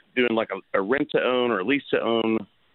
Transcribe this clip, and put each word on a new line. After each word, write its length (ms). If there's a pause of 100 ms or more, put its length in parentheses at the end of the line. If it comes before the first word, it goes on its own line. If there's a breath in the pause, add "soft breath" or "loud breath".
(160)
doing, 180
like, 160
a, 280
a 40
rent 280
to 120
own 280
or 100
a 40
lease 260
to 100
own 380 (360)